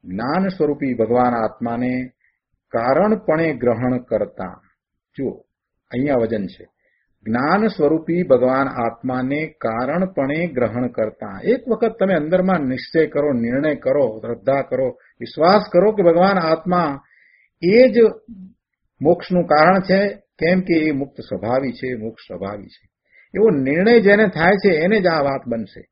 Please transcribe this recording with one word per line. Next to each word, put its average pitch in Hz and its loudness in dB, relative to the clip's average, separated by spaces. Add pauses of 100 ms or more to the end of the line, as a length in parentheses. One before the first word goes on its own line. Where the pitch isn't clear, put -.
જ્ઞાન 131 -4
સ્વરૂપી 143 -2
ભગવાન 120 2
આત્માને 117 -4 (760)
કારણપણે 160 0
ગ્રહણ 120 0
કરતા, 98 -6 (600)
જુઓ, 131 -6 (560)
અહીંયા 127 -2
વચન 107 -4
છે, - -16 (640)
જ્ઞાન 143 0
સ્વરૂપી 160 0
ભગવાન 131 2
આત્માને 127 -4 (180)
કારણપણે 139 -4
ગ્રહણ 123 -2
કરતા. 107 -6
એક 247 0
વખત 226 -2
તમે 190 0
અંદરમાં 175 0
નિશ્ચય 131 -2
કરો, 147 -2
નિર્ણય 127 -2
કરો, 135 0 (100)
શ્રદ્ધા 120 -4
કરો, 131 -4 (300)
વિશ્વાસ 185 2
કરો 185 4
કે 202 -2
ભગવાન 180 4
આત્મા 165 0 (720)
એ 190 4 (100)
જ 202 0 (1040)
મોક્ષનું 180 0
કારણ 165 4
છે, 190 2 (380)
કેમ 175 2
કે 175 0
એ 156 0
મુક્ત 139 -6
સ્વભાવી 117 -4
છે, 127 -8
મોક્ષ 110 -12
સ્વભાવી 98 -12
છે. - -20 (500)
એવો 220 4 (100)
નિર્ણય 160 2
જેને 202 4
થાય 175 2
છે, 196 2
એને 190 2
જ 180 2
આ 160 0
વાત 135 -4
બનશે. 113 -8